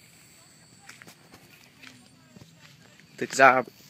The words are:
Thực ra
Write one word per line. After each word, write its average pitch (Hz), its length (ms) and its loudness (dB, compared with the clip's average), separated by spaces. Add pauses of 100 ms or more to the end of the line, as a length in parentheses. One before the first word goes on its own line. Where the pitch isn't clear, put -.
(3250)
Thực - 180 -10
ra 131 260 6 (280)